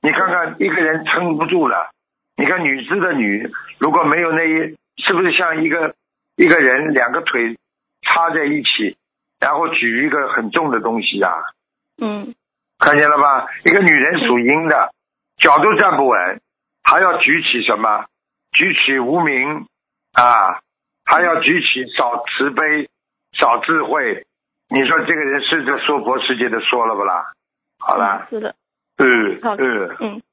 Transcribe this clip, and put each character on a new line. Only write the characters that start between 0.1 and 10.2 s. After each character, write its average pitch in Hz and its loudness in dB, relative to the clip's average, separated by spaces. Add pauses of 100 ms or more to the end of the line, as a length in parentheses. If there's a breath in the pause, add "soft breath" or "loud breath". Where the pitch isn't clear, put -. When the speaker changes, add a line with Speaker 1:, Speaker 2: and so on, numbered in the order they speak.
Speaker 1:
看 180 0
看 170 -4
一 196 0
个 156 -2
人 160 0
撑 165 -2
不 160 -2
住 165 0
了， 92 -2 (460)
你 143 0
看 180 0
女 135 -2
字 185 -2
的 180 0
女， 110 -2 (280 loud breath)
如 151 0
果 170 2
没 151 2
有 165 0
那 160 0
一， 160 -2 (220)
是 - -2
不 175 0
是 180 2
像 165 -2
一 165 0
个， 160 -2 (420)
一 - 4
个 160 6
人 135 2
两 123 2
个 160 -4
腿 113 -2 (460)
插 165 0
在 165 -2
一 147 -2
起， - -2 (440)
然 135 0
后 160 -2
举 120 -2
一 - -2
个 143 -2